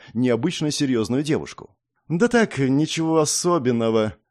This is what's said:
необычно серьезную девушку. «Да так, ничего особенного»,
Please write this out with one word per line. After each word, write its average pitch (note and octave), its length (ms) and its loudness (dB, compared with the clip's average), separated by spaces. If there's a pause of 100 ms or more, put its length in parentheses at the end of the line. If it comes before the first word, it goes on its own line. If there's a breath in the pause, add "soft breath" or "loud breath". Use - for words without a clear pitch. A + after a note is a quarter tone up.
(140)
необычно B2+ 560 -2
серьезную B2+ 520 0
девушку. C3 540 -6 (320)
«Да F3 200 2
так, A#3 300 0
ничего D#3 600 0
особенного», A#2 960 0 (160)